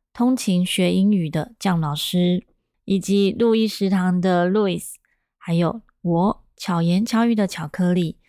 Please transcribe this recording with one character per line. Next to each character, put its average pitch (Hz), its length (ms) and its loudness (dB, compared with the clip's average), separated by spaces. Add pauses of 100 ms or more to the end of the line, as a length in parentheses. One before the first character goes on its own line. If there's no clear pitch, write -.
(120)
通 254 240 0
勤 180 300 0
学 180 260 0
英 196 220 2
语 170 160 0
的 151 300 -4
酱 180 200 0
老 151 140 -2
师， 180 540 0 (380)
以 190 140 0
及 196 340 0
路 233 200 2
易 220 140 2
食 202 200 -4
堂 185 320 0
的 180 280 2
路 202 200 0
易 175 120 -2
斯， - 180 -16 (400)
还 - 160 -6
有 170 300 0 (180)
我 175 420 0 (120)
巧 170 260 -4
言 175 240 2
巧 226 220 0
语 233 80 2
的 208 100 0
巧 160 220 -8
克 180 260 0
力。 175 240 -2 (100)